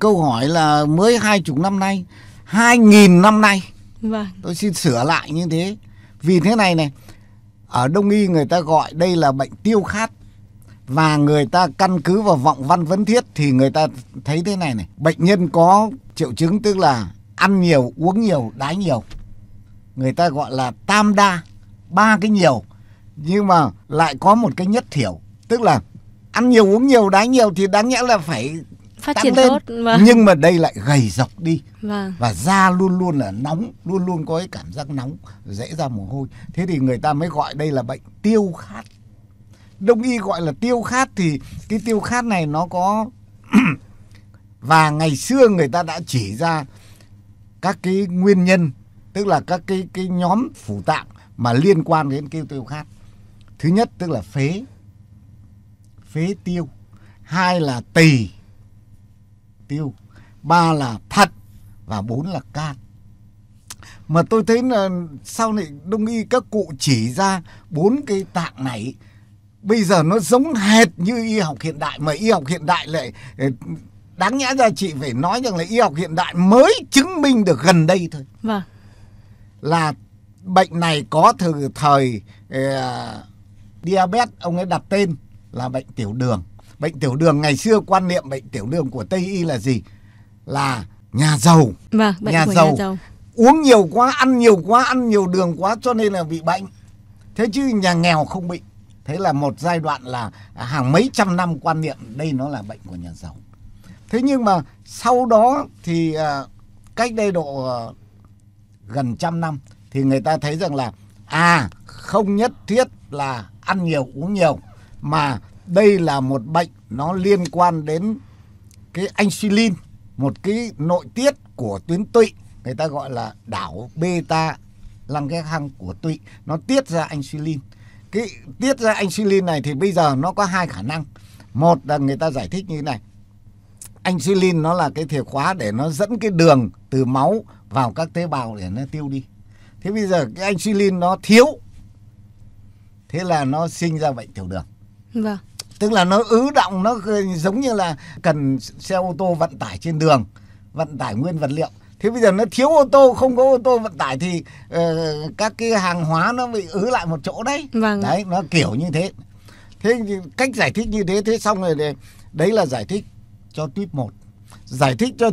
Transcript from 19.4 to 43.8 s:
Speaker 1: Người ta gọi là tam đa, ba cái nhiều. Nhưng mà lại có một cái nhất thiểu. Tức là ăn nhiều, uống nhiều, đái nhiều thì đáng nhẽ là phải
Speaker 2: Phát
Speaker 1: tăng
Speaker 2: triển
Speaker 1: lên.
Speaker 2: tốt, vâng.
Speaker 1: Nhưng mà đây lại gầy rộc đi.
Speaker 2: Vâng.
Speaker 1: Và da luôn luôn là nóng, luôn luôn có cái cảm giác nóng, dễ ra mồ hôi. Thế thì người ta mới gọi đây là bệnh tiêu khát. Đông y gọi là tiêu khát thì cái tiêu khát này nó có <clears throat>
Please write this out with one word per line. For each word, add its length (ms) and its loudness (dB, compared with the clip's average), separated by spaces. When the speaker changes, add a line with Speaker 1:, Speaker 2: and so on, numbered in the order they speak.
Speaker 1:
Người 160 -2
ta 160 0
gọi 220 -6
là 220 -4
tam 280 4
đa, 280 2
ba 300 4
cái 100 0
nhiều. 320 4
Nhưng 300 -2
mà 240 4
lại 320 0
có 140 6
một 220 0
cái 100 -4
nhất 240 0
thiểu. 300 -4
Tức 120 0
là 200 2
ăn 180 2
nhiều, 160 8
uống 200 4
nhiều, 220 6
đái 200 4
nhiều 280 4
thì 100 0
đáng 220 2
nhẽ 140 0
là 160 2
phải 380 -6
Speaker 2:
Phát 140 -4
Speaker 1:
tăng 100 -2
Speaker 2:
triển 100 4
Speaker 1:
lên. 140 6
Speaker 2:
tốt, 140 0
vâng. 200 6
Speaker 1:
Nhưng 200 8
mà 100 8
đây 180 4
lại 220 2
gầy 220 4
rộc 320 -4
đi. 220 -2
Speaker 2:
Vâng. 360 -6
Speaker 1:
Và 160 -2
da 360 2
luôn 280 2
luôn 200 0
là 120 -2
nóng, 420 -6
luôn 220 -4
luôn 200 -4
có 120 -4
cái 140 -8
cảm 200 -14
giác 180 -10
nóng, 260 -8
dễ 280 -10
ra 140 -4
mồ 160 -8
hôi. 240 -8
Thế 120 -4
thì 120 -2
người 200 0
ta 140 -2
mới 160 -2
gọi 260 -6
đây 180 -4
là 100 -2
bệnh 180 -10
tiêu 360 2
khát. 240 -18
Đông 220 4
y 160 0
gọi 220 -4
là 200 -2
tiêu 220 0
khát 340 -2
thì 240 0
cái 160 -2
tiêu 160 0
khát 240 -4
này 220 -2
nó 200 -2
có 400 -2
<clears throat> 1080 -4